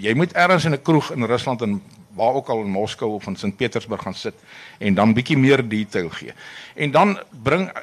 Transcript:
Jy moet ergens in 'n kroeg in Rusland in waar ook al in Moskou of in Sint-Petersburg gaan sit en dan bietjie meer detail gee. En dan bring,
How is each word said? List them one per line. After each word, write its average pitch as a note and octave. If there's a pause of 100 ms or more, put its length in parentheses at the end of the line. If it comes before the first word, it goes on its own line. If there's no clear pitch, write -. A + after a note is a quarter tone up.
Jy G#2+
moet E3
ergens F3
in D#3+
'n C3+
kroeg D#3
in B2
Rusland A#2+
in G2+ (340)
waar A#2
ook C3+
al A2+
in G2+
Moskou G#2+
of G2+
in G2
Sint-Petersburg A2
gaan F#2
sit - (460)
en G2+
dan G#2+
bietjie B2
meer C3
detail G#2
gee. - (420)
En D3
dan F#3 (240)
bring, E3+ (140)